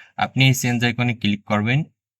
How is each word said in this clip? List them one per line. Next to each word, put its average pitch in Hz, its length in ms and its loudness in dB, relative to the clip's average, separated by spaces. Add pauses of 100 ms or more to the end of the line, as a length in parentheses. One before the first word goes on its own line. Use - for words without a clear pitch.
(160)
আপনি 127 300 0
এই 131 80 4
চেঞ্জ 120 300 -2
আইকনে 120 300 -2
ক্লিক 104 300 -2
করবেন। 113 400 -2 (360)